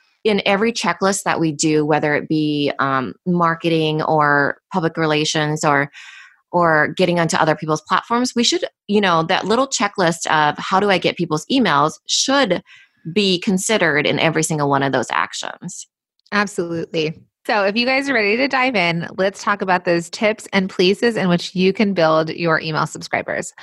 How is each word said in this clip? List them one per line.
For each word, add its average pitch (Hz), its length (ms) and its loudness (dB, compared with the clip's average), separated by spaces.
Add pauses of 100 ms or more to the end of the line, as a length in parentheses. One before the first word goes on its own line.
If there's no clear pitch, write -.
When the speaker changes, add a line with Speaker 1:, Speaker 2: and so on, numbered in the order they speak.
(240)
Speaker 1:
in 208 200 2
every 202 280 2
checklist 196 500 -2
that 165 160 -2
we 160 140 0
do, 151 340 0
whether 151 300 2
it - 120 -4
be, 151 520 0
um, 135 340 -2 (120)
marketing 165 760 0
or 143 560 2 (140)
public 165 240 -2
relations 156 680 0
or, 143 240 2 (600)
or 165 460 4
getting 175 240 2
onto 165 160 0
other 156 180 2
people's 156 280 -4
platforms, 240 520 -2
we 240 80 0
should, 330 220 0 (240)
you 202 120 4
know, 170 220 2
that 180 220 -2
little 226 240 0
checklist 190 580 -2
of 151 320 2
how 190 220 0
do 202 100 2
I 185 80 2
get 160 180 0
people's 160 300 -4
emails 156 640 2
should 262 520 0 (520)
be 190 260 2
considered 185 680 0
in - 140 0
every 160 240 0
single 151 260 -2
one 139 140 2
of 135 80 0
those 131 220 0
actions. - 760 -6 (460)
Speaker 2:
Absolutely. 170 920 -4 (240)
So 214 180 0
if 202 120 0
you 240 100 0
guys 269 240 0
are 269 40 0
ready 214 220 2
to 262 120 0
dive 262 260 0
in, 170 320 0 (100)
let's 196 280 -2
talk 202 180 -2
about 180 220 0
those 170 260 0
tips - 420 -4
and 190 160 0
places 202 480 0
in 190 120 0
which 175 260 0
you 185 180 2
can 202 220 0
build 160 360 2
your 160 280 0
email 156 300 -4
subscribers. - 640 -6 (100)